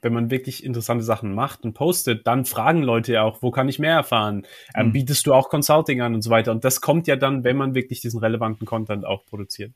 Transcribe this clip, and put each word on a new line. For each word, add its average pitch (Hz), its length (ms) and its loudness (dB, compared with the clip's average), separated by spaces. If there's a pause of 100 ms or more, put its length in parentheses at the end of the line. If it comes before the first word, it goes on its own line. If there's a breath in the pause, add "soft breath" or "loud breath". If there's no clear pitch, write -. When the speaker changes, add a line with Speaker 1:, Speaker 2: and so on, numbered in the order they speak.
Speaker 1:
wenn 117 120 -2
man 117 180 0
wirklich 127 340 -6
interessante 117 400 -4
Sachen 107 300 -4
macht 123 300 -6
und 110 100 -6
postet, 143 520 -2
dann 123 200 0
fragen 151 360 2
Leute 117 300 0
ja 110 100 4
auch, 110 200 -2
„Wo 127 80 0
kann 131 180 -2
ich 131 100 -6
mehr 156 160 2
erfahren? 107 520 0 (280 loud breath)
Ähm, 113 120 2
Speaker 2:
Mhm. 110 60 4
Speaker 1:
bietest 135 340 0
du 139 80 6
auch 131 160 6
Consulting 151 500 2
an?“ 120 140 0
und 110 80 -2
so 113 80 -2
weiter. 113 200 4
Und 113 140 -2
das 131 160 2
kommt 165 260 2
ja 143 100 4
dann, 135 280 0
wenn 123 140 2
man 135 160 -2
wirklich 127 260 -2
diesen 117 200 -4
relevanten 113 460 -2
Content 107 380 -4
auch - 220 -4
produziert. 104 500 -12